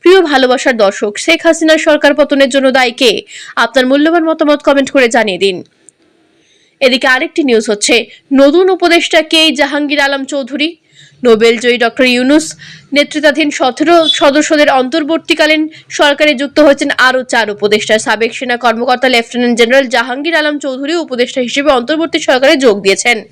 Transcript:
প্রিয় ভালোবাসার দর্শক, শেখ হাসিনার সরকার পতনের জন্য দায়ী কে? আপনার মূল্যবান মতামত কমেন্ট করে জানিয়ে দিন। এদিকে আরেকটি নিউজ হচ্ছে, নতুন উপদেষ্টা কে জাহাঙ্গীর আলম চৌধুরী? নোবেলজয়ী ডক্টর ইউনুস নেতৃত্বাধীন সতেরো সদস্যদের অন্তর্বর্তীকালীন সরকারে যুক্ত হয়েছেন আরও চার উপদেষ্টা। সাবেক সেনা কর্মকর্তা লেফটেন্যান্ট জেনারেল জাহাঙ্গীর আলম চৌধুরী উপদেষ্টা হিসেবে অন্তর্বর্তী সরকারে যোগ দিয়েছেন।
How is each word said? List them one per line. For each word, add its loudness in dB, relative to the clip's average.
প্রিয় 6
ভালোবাসার 0
দর্শক, -2
শেখ -2
হাসিনার 2
সরকার 2
পতনের 2
জন্য 0
দায়ী 0
কে? 0
আপনার 0
মূল্যবান 2
মতামত 0
কমেন্ট 0
করে 2
জানিয়ে 0
দিন। -2
এদিকে 2
আরেকটি -2
নিউজ 0
হচ্ছে, 0
নতুন 4
উপদেষ্টা 0
কে 0
জাহাঙ্গীর -2
আলম -2
চৌধুরী? -6
নোবেলজয়ী 2
ডক্টর 0
ইউনুস 0
নেতৃত্বাধীন 0
সতেরো 0
সদস্যদের 2
অন্তর্বর্তীকালীন -2
সরকারে 0
যুক্ত -4
হয়েছেন 4
আরও 0
চার -2
উপদেষ্টা। 0
সাবেক -2
সেনা -6
কর্মকর্তা 0
লেফটেন্যান্ট -2
জেনারেল 2
জাহাঙ্গীর -4
আলম -2
চৌধুরী -6
উপদেষ্টা -4
হিসেবে -2
অন্তর্বর্তী -2
সরকারে 2
যোগ 0
দিয়েছেন। -2